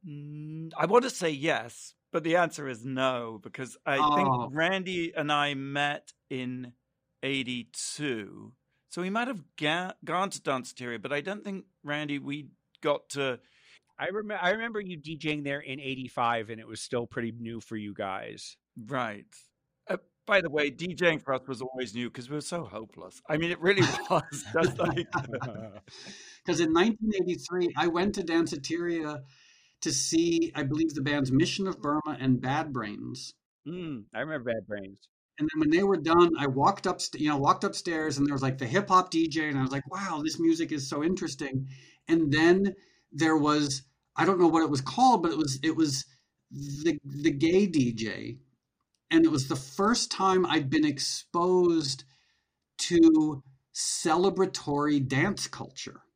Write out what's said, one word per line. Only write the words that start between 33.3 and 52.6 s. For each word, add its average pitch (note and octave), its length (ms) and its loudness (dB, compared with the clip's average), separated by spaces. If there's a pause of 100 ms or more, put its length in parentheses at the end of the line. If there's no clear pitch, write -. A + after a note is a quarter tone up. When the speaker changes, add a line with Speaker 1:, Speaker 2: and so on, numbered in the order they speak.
Speaker 3:
Mm, D#3 460 -8
I A2+ 80 -6
remember C3 320 -4
Bad G#2+ 140 -6
Brains. G2 400 -10 (300)
Speaker 2:
And D3+ 160 0
then D#3 60 -4
when D3+ 100 4
they E3+ 140 4
were G3 140 4
done, E3+ 400 6
I C#3+ 100 0
walked C#3+ 400 2
up, F3+ 120 -2 (160)
you D3+ 120 0
know, D3+ 100 2
walked D3 260 4
upstairs, D#3+ 540 -2
and C#3 100 2
there C#3+ 60 0
was, C3 100 -2
like, C3+ 160 -2
the B2 80 -4
hip G3 220 0
hop G3 220 6
D E3 160 2
J, D3+ 220 -2
and C#3+ 80 -2
I C3+ 40 2
was C3 100 0
like, C#3 200 -6
"Wow, F3+ 320 -6
this D#3 160 -4
music E3 320 2
is C#3+ 180 -6
so D3 140 -2
interesting." D3 640 -2 (400)
And D#3+ 240 4
then F3+ 420 6 (380)
there D#3+ 260 4
was, D3 460 2 (320)
I D#3+ 100 2
don't F#3 140 4
know F3+ 80 8
what D#3+ 160 6
it D3+ 60 0
was C#3 120 0
called, A#3+ 400 6
but E3 100 2
it C#3 60 -2
was, C#3+ 240 -2
it D#3+ 140 0
was D3+ 300 0 (440)
the, C#3+ 540 -2
the C#3+ 280 -2
gay E3 360 4
D C3+ 260 2
J. A2 460 -6 (720)
And E3 140 8
it D#3 40 8
was C#3+ 180 0
the D#3 80 -2
first G#3 540 0
time F#3 380 4
I'd D3 240 0
been D3+ 140 4
exposed E3+ 1160 2 (760)